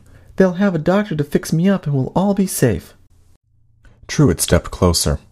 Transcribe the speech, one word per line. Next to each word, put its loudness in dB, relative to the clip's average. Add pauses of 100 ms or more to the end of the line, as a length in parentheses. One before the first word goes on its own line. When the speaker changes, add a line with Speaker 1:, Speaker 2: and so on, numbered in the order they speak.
(360)
Speaker 1:
"They'll 2
have 0
a -2
doctor -2
to -4
fix -4
me 2
up -2
and -2
we'll -2
all 0
be 0
safe." -2 (1120)
Speaker 2:
Truitt 2
stepped 2
closer. 0 (120)